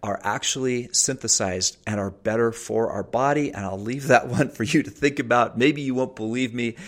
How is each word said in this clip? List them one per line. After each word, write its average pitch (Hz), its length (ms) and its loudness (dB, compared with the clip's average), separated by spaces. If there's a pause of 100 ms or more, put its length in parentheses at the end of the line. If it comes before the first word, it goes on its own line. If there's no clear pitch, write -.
are 101 220 -4
actually 123 680 -2
synthesized 95 840 0 (100)
and 107 140 -2
are 98 100 -2
better 113 400 0
for 113 400 -2
our 98 140 -4
body. 143 480 0
And 98 120 -8
I'll 95 160 -6
leave 131 280 -6
that 123 200 8
<laughs> 120 80 -2
one 135 120 2
for - 160 -4
you 143 180 2
to - 80 -6
think 147 300 0
about. 120 360 2
Maybe 147 260 4
you 131 120 -2
won't 127 220 -2
believe 113 360 -2
me. 120 220 -2 (140)